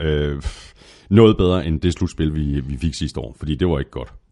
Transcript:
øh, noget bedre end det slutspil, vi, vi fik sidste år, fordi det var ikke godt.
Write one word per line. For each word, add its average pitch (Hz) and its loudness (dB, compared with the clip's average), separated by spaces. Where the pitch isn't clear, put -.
øh, 73 -2
noget 107 8
bedre 90 2
end 80 -2
det 87 0
slutspil, 78 -4
vi, 71 -2
vi 67 -8
fik 76 -2
sidste 73 -6
år, - -12
fordi 76 -6
det 90 0
var 78 0
ikke 67 -8
godt. 62 -12